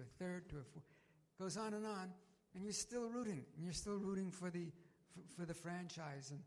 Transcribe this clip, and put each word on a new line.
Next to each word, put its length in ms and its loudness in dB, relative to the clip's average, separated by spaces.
a 220 -6
third, 260 0
to 80 -2
a 60 -2
fourth. 220 -10
Goes 180 2
on 160 2
and 100 2
on, 280 0
and 100 -2
you're 100 2
still 360 2
rooting, 340 2
and 80 -2
you're 100 0
still 240 2
rooting 320 4
for 220 0
the, 160 2
for, 300 -6
for 60 0
the 60 2
franchise 760 -2
and, 180 -2